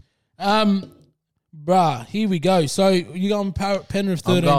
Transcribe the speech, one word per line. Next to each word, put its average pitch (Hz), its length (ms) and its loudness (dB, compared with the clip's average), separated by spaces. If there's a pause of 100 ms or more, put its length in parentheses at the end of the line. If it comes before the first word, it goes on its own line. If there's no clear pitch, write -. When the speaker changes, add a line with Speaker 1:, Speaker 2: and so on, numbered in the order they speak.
(380)
Speaker 1:
Um, 202 540 0 (760)
bruh, 160 420 2
here 214 220 -2
we 180 100 0
go. 175 280 2
So 190 220 2
you 185 400 -2
going 202 240 -2
Par-, - 260 -4
Penrith 196 480 -4
Speaker 2:
I'm 180 140 2
Speaker 1:
thirteen 165 180 2